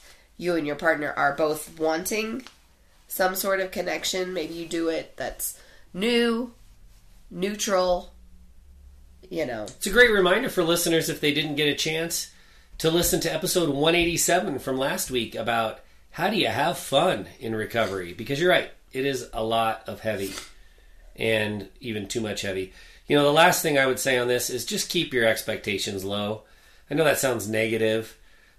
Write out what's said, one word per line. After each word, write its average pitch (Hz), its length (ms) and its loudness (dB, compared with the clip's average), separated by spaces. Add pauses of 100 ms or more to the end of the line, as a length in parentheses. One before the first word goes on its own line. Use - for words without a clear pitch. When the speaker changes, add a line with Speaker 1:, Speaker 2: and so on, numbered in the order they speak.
(360)
Speaker 1:
you 175 180 -2
and 156 120 0
your 147 100 -4
partner 147 400 0
are 143 180 2
both 156 440 -2
wanting 190 680 -2 (640)
some 190 260 0
sort 196 260 0
of 185 100 -4
connection, 185 640 -4
maybe 160 180 -6
you 170 140 -10
do 165 240 -2
it 156 260 -6
that's - 380 -8 (400)
new, 233 580 0 (760)
neutral, 185 840 0 (1160)
you 160 180 -4
know. 113 180 -6
Speaker 2:
It's - 220 -10
a 208 40 -2
great 240 200 8
reminder 202 380 4
for - 160 0
listeners, 165 440 2
if 151 120 -4
they 147 120 2
didn't 151 240 -2
get 151 120 2
a 143 60 0
chance, 160 560 -4 (480)
to 160 120 2
listen 165 300 2
to 156 120 -2
episode 165 380 0
one 147 240 4
eighty-seven 170 640 2
from 131 200 -4
last 135 320 -2
week 120 240 -2
about 113 460 -2 (320)
how 175 180 0
do 220 60 0
you 139 120 2
have 139 300 0
fun 139 500 0 (100)
in 113 160 -6
recovery? 98 600 -2
Because 135 260 -4
you're 180 100 4
right, 160 200 2 (220)
it 135 140 -2
is 131 260 -4
a 113 120 -4
lot 113 440 0
of 104 120 -10
heavy 101 320 -4 (840)
and 107 520 -2 (120)
even 107 280 -8
too 123 120 -4
much 104 220 -4
heavy. 95 300 -6 (340)
You 147 100 4
know, 147 80 6
the 143 80 6
last 165 300 6
thing 151 160 2
I 135 80 4
would 127 120 2
say 131 200 2
on 120 100 0
this 123 220 0
is 123 140 -6
just - 260 -4
keep 165 220 -2
your 120 140 4
expectations 104 800 -2
low. 104 380 -4 (480)
I 143 40 -4
know 160 100 4
that 139 140 4
sounds 117 300 0
negative, 110 680 0 (420)